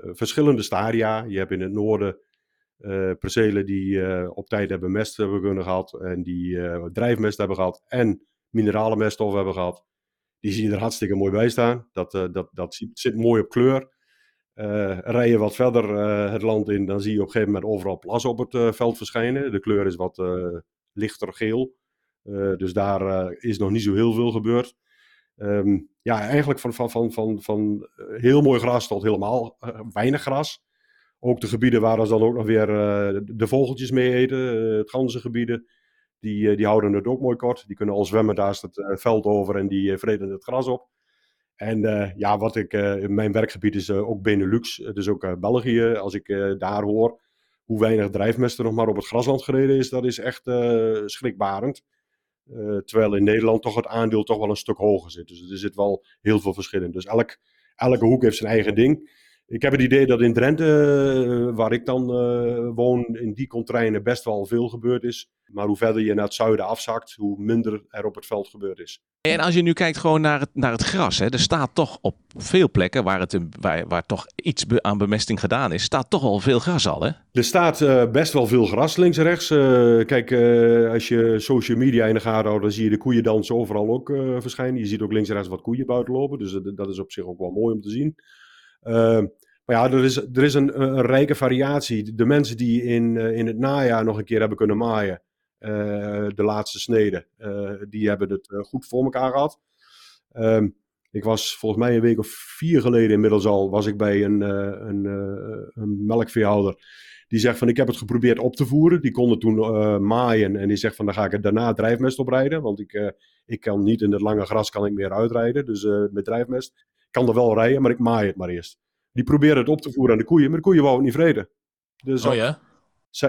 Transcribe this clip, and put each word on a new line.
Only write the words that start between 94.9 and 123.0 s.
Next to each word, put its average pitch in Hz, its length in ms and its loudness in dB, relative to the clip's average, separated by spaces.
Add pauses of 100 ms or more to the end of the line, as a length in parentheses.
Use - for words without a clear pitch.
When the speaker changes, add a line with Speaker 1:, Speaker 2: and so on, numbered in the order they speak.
Speaker 1:
eh, 107 120 -10 (640)
de 104 80 -4
laatste 107 380 -2
snede, 104 460 0 (100)
eh, 101 340 -8 (180)
die 104 200 -2
hebben 98 220 0
het, 98 220 -6
eh, 101 80 -8
goed - 260 -10
voor 127 180 -2
elkaar 131 280 -2
gehad. 139 280 0 (720)
Ehm, 110 360 2 (420)
ik 101 140 -8
was 110 320 -2
volgens 107 260 -2
mij 120 120 2
een 113 60 2
week 117 180 4
of 107 100 -4 (280)
vier 160 240 2
geleden 117 300 4
inmiddels 104 360 4
al, 98 240 2
was 101 160 0
ik 104 100 -2
bij 101 280 2
een, 101 180 2
eh, 101 460 -4
een, 101 180 -4
eh, 101 760 -8
een 104 240 -4
melkveehouder. 104 680 2 (540)
Die 113 100 0
zegt 117 200 2
van, 120 100 2
"Ik 120 80 2
heb 135 100 2
het 123 100 0
geprobeerd 117 420 2
op 123 180 -2
te 135 100 0
voeren." 156 360 4
Die 135 80 0
konden 120 280 2
toen, 110 200 2
eh, 107 400 2
maaien 110 580 2
en 101 120 -2
die 104 80 2
zegt 107 200 -2
van, 110 80 -6
"Dan 101 100 -2
ga 104 100 0
ik 92 80 -2
er 104 80 -2
daarna 110 320 2
drijfmest 120 460 0
op 127 100 -4
rijden, 139 340 0
want 104 180 -4
ik, 98 120 -20
eh, 104 160 -4 (380)
ik 113 140 -8
kan 101 220 0
niet 110 180 2
in 101 120 2
het 101 80 0
lange 104 240 0
gras 107 260 -2
kan 101 160 -4
ik 101 60 -4
meer 98 200 -6
uitrijden. 117 540 -2
Dus, 104 180 -6
eh, 104 260 0
met 101 140 -6
drijfmest, 120 480 -6 (260)
ik - 120 -20
kan 127 180 0
er 110 60 4
wel 117 200 4
rijden, 123 280 4
maar 123 80 4
ik 117 80 -2
maai 117 280 2
het 92 100 -4
maar 90 120 -6
eerst." 87 300 -10 (340)
Die 120 120 -2
probeerde 147 360 4
het 120 80 0
op 156 120 0
te 135 120 -12
voeren 127 200 4
aan 110 60 4
de 110 80 0
koeien, 156 220 6
maar 160 100 0
de 160 60 -4
koeien 175 180 6
wouden 135 240 4
het 120 80 0
niet 156 100 2
vreten. 131 240 2 (560)
Dus 131 180 -2
Speaker 3:
Oh 117 60 0
Speaker 1:
dat 123 80 2
Speaker 3:
ja? 123 220 -2 (520)